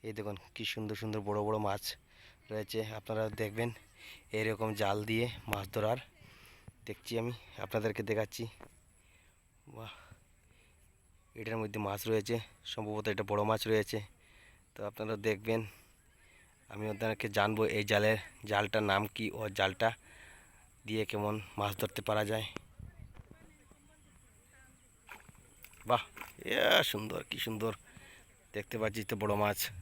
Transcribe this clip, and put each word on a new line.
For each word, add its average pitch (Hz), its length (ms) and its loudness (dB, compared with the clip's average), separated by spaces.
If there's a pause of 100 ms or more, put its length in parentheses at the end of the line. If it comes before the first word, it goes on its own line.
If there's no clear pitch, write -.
এই 110 100 -6
দেখুন 104 180 -4 (200)
কি 117 80 -8 (100)
সুন্দর 107 280 -4
সুন্দর 107 260 -2
বড় 104 200 2
বড় 107 100 2 (100)
মাছ 101 160 -2 (680)
রয়েছে। 107 280 -4 (200)
আপনারা 110 240 -2 (180)
দেখবেন 110 280 0 (720)
এরকম 110 300 2 (120)
জাল 101 160 4 (120)
দিয়ে 113 160 4 (260)
মাছ 101 140 -2 (100)
ধরার। 113 240 2 (880)
দেখছি - 340 -10
আমি, 120 120 -4 (320)
আপনাদেরকে 110 440 0
দেখাচ্ছি। 110 340 0 (1300)
বাহ, 110 160 -14 (1500)
এটার 113 220 -4
মধ্যে 107 260 -4
মাছ 101 140 -2 (100)
রয়েছে, 110 240 2 (380)
সম্ভবত 107 400 -4
এটা 101 180 -2
বড় 104 100 4 (100)
মাছ 110 100 2 (100)
রয়েছে। 107 260 2 (760)
তো - 60 -18 (100)
আপনারা 107 260 -4 (120)
দেখবেন, 110 340 2 (1120)
আমি 104 180 -6
ওদেরকে 110 360 -2 (100)
জানবো 107 240 4 (160)
এই 104 140 0
জালের, 107 260 6 (340)
জালটার 107 400 4
নাম 98 100 6 (140)
কি 113 100 -4 (140)
ও - 20 -4 (180)
জালটা 98 300 4 (1000)
দিয়ে 107 240 0
কেমন 104 220 0 (260)
মাছ 101 220 2
ধরতে - 260 -2
পারা 107 240 4
যায়। 110 140 0 (3500)
বাহ, 117 120 6 (480)
ইয়া - 180 4 (240)
সুন্দর, 107 280 -4 (100)
কি - 160 -6
সুন্দর 110 260 -2 (840)
দেখতে 104 260 -6
পাচ্ছি 110 280 0
তো 113 120 0
বড় 104 120 4 (100)
মাছ 104 160 4 (220)